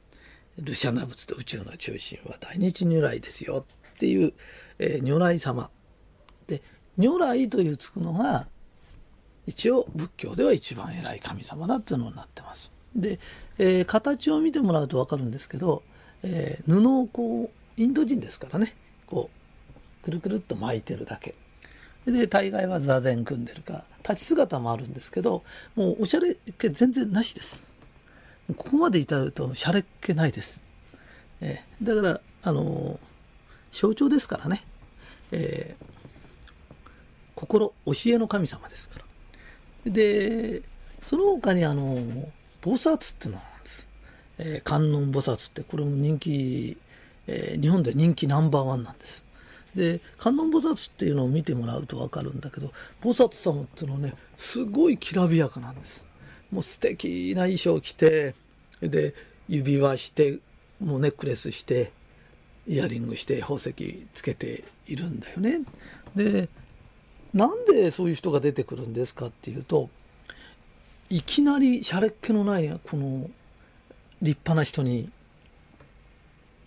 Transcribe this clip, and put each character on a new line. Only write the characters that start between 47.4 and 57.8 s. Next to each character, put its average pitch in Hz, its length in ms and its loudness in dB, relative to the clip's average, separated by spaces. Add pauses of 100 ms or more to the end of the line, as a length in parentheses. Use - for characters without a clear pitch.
ー、 147 40 -4
日 147 60 2
本 175 160 6
で 117 100 -2
人 160 220 4
気 165 100 -2
ナ 143 140 4
ン 156 100 4
バ 139 120 4
ー - 20 -
ワ 131 140 -2
ン 120 60 -4
な - 80 -14
ん - 60 -20
で - 80 -20
す。 - 200 -14 (500)
で、 175 240 0 (180)
観 269 220 2
音 320 120 0
菩 302 140 4
薩 320 240 -2
っ - 40 -20
て - 100 -6
い 165 80 2
う 143 40 2
の 131 100 2
を - 20 0
見 147 160 0
て - 100 -2
も 120 120 -4
ら 117 100 -6
う 143 100 -6
と 131 120 -10
分 123 100 -6
か - 160 -8
る - 80 -8
ん 135 80 -8
だ 139 100 -12
け - 120 -12
ど、 143 100 -10 (300)
菩 226 80 0
薩 240 260 4
様 143 280 -2
っ - 20 -12
て - 180 -14
い 147 40 -6
う - 20 -6
の 135 60 -4
は 139 40 -4
ね、 139 140 -4 (240)
す - 260 -4
ご 262 260 4
い 254 80 4
き - 180 -6
ら 180 120 4
び 165 100 6
や 147 120 4
か 127 100 -14
な 120 120 -10
ん 131 40 -14
で - 100 -16
す。 - 220 -16 (420)
も 190 120 -4
う - 20 -2
素 - 160 -12
敵 180 560 -2
な 185 60 2
衣 185 160 2
装 165 240 2